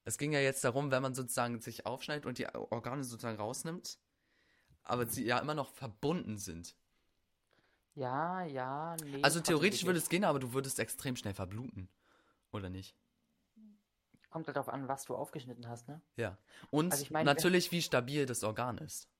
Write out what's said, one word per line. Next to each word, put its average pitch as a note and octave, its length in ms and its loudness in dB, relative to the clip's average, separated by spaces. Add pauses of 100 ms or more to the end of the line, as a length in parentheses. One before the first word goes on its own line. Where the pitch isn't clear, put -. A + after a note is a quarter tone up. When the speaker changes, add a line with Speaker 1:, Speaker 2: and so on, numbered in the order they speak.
Speaker 1:
Es A#2 140 -6
ging D3 160 0
ja C#3+ 60 4
jetzt C#3 240 2
darum, C3+ 260 2
wenn C3 140 4
man C3 100 0
sozusagen A#2+ 480 -2
sich - 240 -8
aufschneidet C#3+ 400 -4
und B2 140 -4
die - 80 0
Organe A#2+ 560 -4
sozusagen A#2 340 -6
rausnimmt, C3+ 600 -6 (840)
aber A#2 240 0
sie A2+ 200 -2
ja B2 120 4
immer D3+ 160 0
noch C#3+ 160 -2
verbunden C3 680 -2
sind. E2+ 360 -10 (1160)
Speaker 2:
Ja, D3+ 520 0
ja, C#3+ 580 -4
nee, C#3 180 -6
Speaker 1:
Also D3 200 6
Speaker 2:
trotzdem - 20 -6
Speaker 1:
theoretisch D3 380 4
Speaker 2:
geht E3 60 0
Speaker 1:
würde F3+ 100 4
Speaker 2:
nicht. D3 80 0
Speaker 1:
es - 40 -4
gehen, F3+ 140 2
aber D3 160 4
du B2 140 -4
würdest C3+ 260 0
extrem B2 360 -2
schnell G2+ 200 -4
verbluten, G2 520 -8 (640)
oder F#2+ 200 -6
nicht? F#2+ 240 -10 (1300)
Speaker 2:
Kommt D#3+ 180 -6
halt C#3+ 80 -4
darauf C#3 140 -2
an, C3+ 180 -4
was C3+ 160 -2
du B2+ 100 -4
aufgeschnitten B2 540 -6
hast, A#2 220 -10
ne? D3+ 120 -12 (140)
Speaker 1:
Ja. G2+ 220 -4 (320)
Und D#3+ 240 4
Speaker 2:
Also C#3+ 100 0
ich - 80 -8
meine, D#3+ 140 4
Speaker 1:
natürlich, F3 480 6
wie E3+ 80 2
stabil C#3 440 2
das A#2+ 200 -2
Organ A2+ 320 0
ist. - 320 -10 (100)